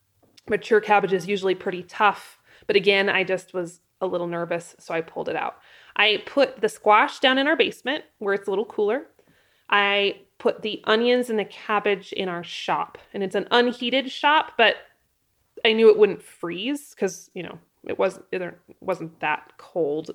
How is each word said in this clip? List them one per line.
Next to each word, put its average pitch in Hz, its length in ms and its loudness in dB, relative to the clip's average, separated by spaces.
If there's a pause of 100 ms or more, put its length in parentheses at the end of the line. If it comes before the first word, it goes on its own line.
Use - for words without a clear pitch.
(500)
Mature 208 320 2
cabbage 202 320 2
is 175 140 -2
usually 190 260 -2
pretty 180 300 -6
tough. - 560 -2 (260)
But - 100 0
again, 196 340 4
I 185 140 2
just 180 300 -4
was 175 280 -8 (200)
a 190 60 -4
little 175 180 -4
nervous, 170 540 -6
so - 160 -10
I 165 60 -2
pulled 165 280 -10
it 160 60 -4
out. - 240 -6 (360)
I 208 300 2
put - 360 0
the 214 80 0
squash 220 500 2
down 262 180 4
in 277 100 0
our 320 80 2
basement 247 500 -4 (120)
where 196 160 -2
it's 196 140 -4
a 208 40 -2
little 196 140 -2
cooler. 220 400 -2 (680)
I 202 460 0 (180)
put - 240 -2
the 208 240 -8
onions 240 440 2
and 220 100 -2
the 196 60 -4
cabbage 202 680 -4
in 190 160 -4
our 175 140 -8
shop. - 540 -6 (160)
And 202 100 -6
it's 190 120 -6
an 190 160 -2
unheated 240 600 0
shop, 302 440 0
but 220 200 4 (920)
I 220 80 4
knew 220 160 8
it 202 80 8
wouldn't 196 240 2
freeze 196 720 -10
'cause, - 400 -6
you 185 100 -10
know, 170 140 -14 (300)
it - 100 -6
was, 190 220 -2 (120)
it 185 100 -6 (400)
wasn't 165 380 -8
that - 380 -6
cold 156 580 -6